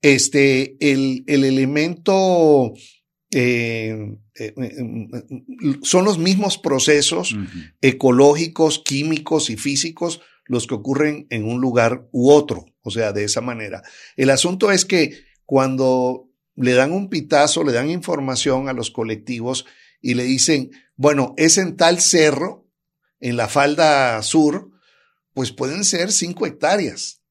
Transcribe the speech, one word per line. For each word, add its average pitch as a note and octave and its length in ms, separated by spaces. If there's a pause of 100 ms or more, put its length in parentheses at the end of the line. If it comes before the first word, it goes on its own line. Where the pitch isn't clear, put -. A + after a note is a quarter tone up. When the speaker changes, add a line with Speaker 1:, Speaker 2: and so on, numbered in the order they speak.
Speaker 1:
este, C#3 760
el, C3+ 480
el C#3 160
elemento, D3+ 1300 (580)
eh, A2+ 840 (180)
eh, A2 240
eh, B2+ 240 (1000)
son F3+ 220
los G3+ 120
mismos F#3+ 400
procesos D3 760
Speaker 2:
Ujú. F#2 260 (220)
Speaker 1:
ecológicos, C#3+ 1000
químicos D3+ 680
y G#2+ 60
físicos D#3+ 640 (240)
los A#2+ 200
que C3+ 80
ocurren C#3 560
en A2 160
un A#2+ 160
lugar A#2+ 500
u C3 200
otro, C#3+ 340 (160)
o - 80
sea, G#2+ 220
de G#2 140
esa - 160
manera. A2 420 (320)
El C3+ 160
asunto F#3 400
es F#3 140
que E3+ 340 (260)
cuando C3 840 (260)
le B2+ 180
dan C3+ 200
un G3 140
pitazo, D3+ 560
le C#3+ 80
dan B2 200
información C#3 800
a C3 40
los A#2+ 160
colectivos A2+ 760 (340)
y B2 140
le B2 80
dicen, C3 480 (240)
bueno, C#3+ 420
es E3 220
en F3+ 180
tal E3+ 240
cerro, D#3 680 (520)
en A#2+ 180
la A2+ 100
falda C#3+ 760
sur, D#3 480 (600)
pues C3 180
pueden D3+ 320
ser F#3+ 280
cinco F3 360
hectáreas. - 720 (100)